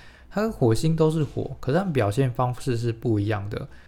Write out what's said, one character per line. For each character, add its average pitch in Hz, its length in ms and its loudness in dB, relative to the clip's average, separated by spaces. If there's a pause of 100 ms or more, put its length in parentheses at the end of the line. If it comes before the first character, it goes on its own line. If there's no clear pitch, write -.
(300)
它 202 120 -2
跟 220 100 0
火 113 240 4
星 160 180 2
都 160 160 4
是 156 140 0
火， 120 380 -6
可 127 100 -2
是 151 60 2
它 196 80 0
们 175 80 -2
表 107 180 2
现 131 180 2
方 123 260 -2
式 127 200 -2
是 117 160 -2
不 117 260 0
一 101 100 0
样 104 220 -4
的。 110 160 -6 (220)